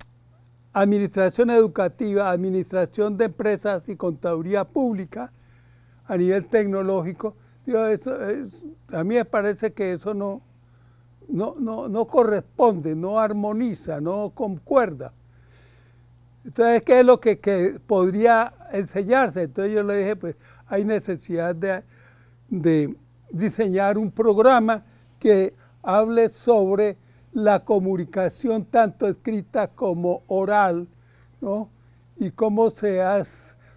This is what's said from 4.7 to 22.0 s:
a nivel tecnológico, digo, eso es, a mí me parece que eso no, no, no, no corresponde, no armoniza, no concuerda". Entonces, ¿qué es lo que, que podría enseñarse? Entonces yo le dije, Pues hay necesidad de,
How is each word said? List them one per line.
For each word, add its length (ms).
a 100
nivel 300
tecnológico, 880
digo, 200
eso 420
es, 360
a 120
mí 120
me 80
parece 480
que 200
eso 220
no, 260
no, 300
no, 300
no 180
corresponde, 880
no 240
armoniza, 800
no 340
concuerda". 800
Entonces, 380
¿qué 180
es 60
lo 140
que, 180
que 480
podría 680
enseñarse? 720
Entonces 320
yo 100
le 140
dije, 180
Pues 200
hay 180
necesidad 720
de, 300